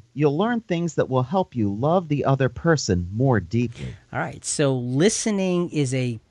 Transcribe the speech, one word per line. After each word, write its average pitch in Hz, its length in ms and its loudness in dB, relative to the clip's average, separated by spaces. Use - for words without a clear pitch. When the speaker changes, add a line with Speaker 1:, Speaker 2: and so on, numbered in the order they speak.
Speaker 1:
you'll 143 200 2
learn 226 260 0
things 170 340 -4
that - 120 2
will 127 140 2
help 175 340 -2
you 104 160 0
love 156 360 0
the 147 180 -2
other 131 240 2
person 104 640 0
more 120 260 2
deeply. 117 540 -4
Speaker 2:
All 120 60 -6
right, 147 260 -8
so 139 320 0
listening 175 920 0
is 139 240 -2
a 123 260 -2